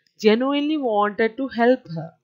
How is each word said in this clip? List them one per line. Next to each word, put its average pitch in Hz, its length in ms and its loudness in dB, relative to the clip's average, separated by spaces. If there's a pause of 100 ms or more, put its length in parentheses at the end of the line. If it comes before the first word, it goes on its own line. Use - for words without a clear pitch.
(200)
genuinely 277 580 2
wanted 220 600 -2
to 269 100 -4
help 240 420 0
her. 165 220 -10 (120)